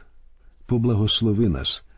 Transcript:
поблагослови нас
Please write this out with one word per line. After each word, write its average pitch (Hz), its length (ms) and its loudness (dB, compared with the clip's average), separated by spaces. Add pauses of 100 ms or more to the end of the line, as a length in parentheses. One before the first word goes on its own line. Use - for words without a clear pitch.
(680)
поблагослови 113 800 0
нас 67 360 -4 (140)